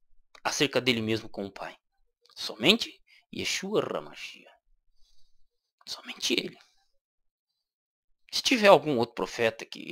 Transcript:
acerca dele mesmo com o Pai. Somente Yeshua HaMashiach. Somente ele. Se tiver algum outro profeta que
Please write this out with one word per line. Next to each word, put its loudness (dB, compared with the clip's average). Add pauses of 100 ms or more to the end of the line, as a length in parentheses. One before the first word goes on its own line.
(440)
acerca 0
dele 2
mesmo -2
com -8
o -10
Pai. -14 (580)
Somente 0 (320)
Yeshua -4
HaMashiach. -10 (1300)
Somente -6
ele. -4 (1700)
Se -2
tiver 4
algum 8
outro 0
profeta -2
que -16 (120)